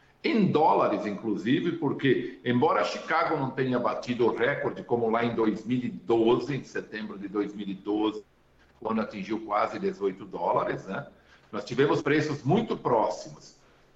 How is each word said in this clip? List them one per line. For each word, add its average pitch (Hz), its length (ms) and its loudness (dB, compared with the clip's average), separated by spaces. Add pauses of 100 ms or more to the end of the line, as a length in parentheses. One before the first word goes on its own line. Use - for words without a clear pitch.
(220)
em 202 300 4
dólares, 123 540 2
inclusive, 110 680 0
porque, - 720 0
embora 127 400 2
Chicago 165 500 -2
não 135 160 -2
tenha 127 280 0
batido 113 480 0
o 107 100 2
recorde, 120 460 0
como 117 260 0
lá 117 160 2
em 113 100 0
dois 110 300 2
mil 123 140 0
e 123 100 -2
doze, 117 680 2
em 127 100 -4
setembro 107 540 -8
de 101 100 -10
dois 98 260 -2
mil 101 120 -8
e 98 80 -4
doze, 107 480 -2 (560)
quando 110 220 -2
atingiu 104 400 -4
quase 110 380 0
dezoito 95 480 -2
dólares, 123 580 -2
né? 110 220 -8 (440)
Nós 104 140 -6
tivemos 143 380 2
preços 143 400 0
muito 214 340 2
próximos. - 800 -2 (420)